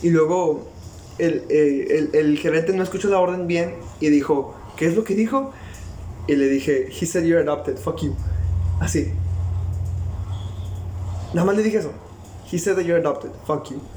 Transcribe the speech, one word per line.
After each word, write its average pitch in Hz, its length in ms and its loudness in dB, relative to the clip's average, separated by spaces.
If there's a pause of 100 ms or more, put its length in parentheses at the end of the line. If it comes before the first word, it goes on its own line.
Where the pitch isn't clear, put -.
Y 170 80 4
luego 160 560 4 (500)
el, 165 320 2
eh, 143 400 4
el, 147 260 4
el 151 220 6
gerente 165 360 2
no 190 100 2
escuchó 190 260 -2
la 190 100 4
orden 180 280 2
bien 170 260 0 (260)
y 156 100 2
dijo, 143 440 2 (220)
"¿Qué 160 100 0
es 170 100 2
lo 220 80 2
que 196 120 -2
dijo?". 269 360 0 (760)
Y 143 80 4
le 139 120 4
dije, 135 420 2
"He - 180 -4
said 175 160 0
you're 165 180 4
adopted, 147 360 -2
fuck - 240 -4
you". 143 120 -2 (680)
Así. - 320 0 (2250)
Nada 170 120 2
más 202 120 4
le 214 60 4
dije 220 160 4
eso. 156 120 -4 (600)
"He 175 80 -2
said 190 160 2
that 185 80 2
you're 170 160 4
adopted, 147 300 -2 (160)
fuck 147 240 -2
you". - 100 -8 (180)